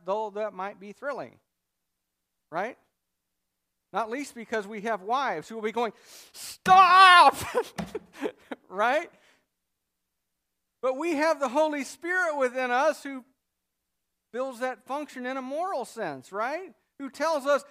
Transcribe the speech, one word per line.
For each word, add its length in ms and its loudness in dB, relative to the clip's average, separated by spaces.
though 260 -4
that 220 -8
might 260 -10
be 140 -18
thrilling. 460 -12
Right? 280 -6
Not 160 -6
least 240 -10
because 320 -8
we 160 -14
have 200 -6
wives 480 -4
who 60 -12
will 60 -10
be 100 -4
going, 220 -4
"Stop!" 1040 8
<laughs> 680 -12
Right? 420 0
But 160 -2
we 180 -4
have 240 0
the 100 -2
Holy 340 0
Spirit 540 -4
within 340 -2
us 320 0
who 200 -12
fills 300 -6
that 240 -6
function 400 -10
in 120 -6
a 40 -8
moral 440 -6
sense, 460 -10
right? 420 -6
Who 100 -10
tells 360 -4
us, 240 0